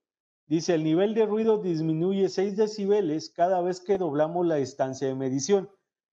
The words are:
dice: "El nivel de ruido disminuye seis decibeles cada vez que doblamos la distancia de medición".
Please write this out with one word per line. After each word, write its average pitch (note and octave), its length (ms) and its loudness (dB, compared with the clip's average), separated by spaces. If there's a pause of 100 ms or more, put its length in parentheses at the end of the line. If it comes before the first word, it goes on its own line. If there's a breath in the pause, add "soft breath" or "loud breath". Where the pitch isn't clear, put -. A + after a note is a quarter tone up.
(460)
dice: E3 300 0
"El D#3 80 0
nivel F3+ 320 2
de A3 100 4
ruido G#3+ 360 2
disminuye F3 680 0
seis F#3+ 260 -2
decibeles G3+ 760 0
cada F3+ 300 0
vez F3+ 200 -2
que G3 160 0
doblamos E3 480 0
la E3 100 2
distancia C3+ 520 -2
de C3 80 -2
medición". C3+ 540 0 (440)